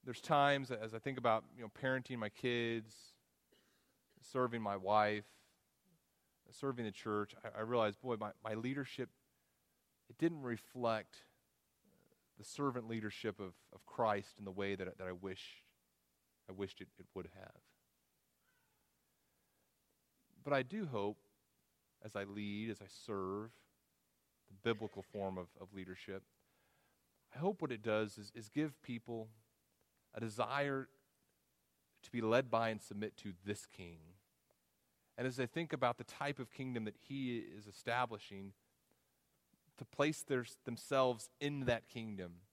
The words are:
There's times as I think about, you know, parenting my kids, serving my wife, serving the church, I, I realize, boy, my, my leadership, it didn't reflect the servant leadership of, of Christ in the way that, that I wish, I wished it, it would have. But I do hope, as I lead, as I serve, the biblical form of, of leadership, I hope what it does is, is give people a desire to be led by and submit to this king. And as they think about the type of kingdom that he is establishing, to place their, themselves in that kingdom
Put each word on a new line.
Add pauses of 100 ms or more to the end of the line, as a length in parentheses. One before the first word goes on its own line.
There's
times
as
I
think
about, (100)
you
know, (120)
parenting
my
kids, (1400)
serving
my
wife, (1200)
serving
the
church, (100)
I,
I
realize,
boy,
my, (120)
my
leadership, (960)
it
didn't
reflect (1200)
the
servant
leadership
of, (200)
of
Christ
in
the
way
that,
that
I
wish, (880)
I
wished
it, (100)
it
would
have. (2750)
But
I
do
hope, (840)
as
I
lead,
as
I (180)
serve, (1000)
the
biblical
form
of, (120)
of
leadership, (1120)
I
hope
what
it
does
is,
is
give
people (840)
a
desire (1120)
to
be
led
by
and
submit
to (140)
this
king. (1160)
And
as
they
think
about
the
type
of
kingdom
that (120)
he (180)
is
establishing, (1300)
to
place
their, (200)
themselves (100)
in
that
kingdom (200)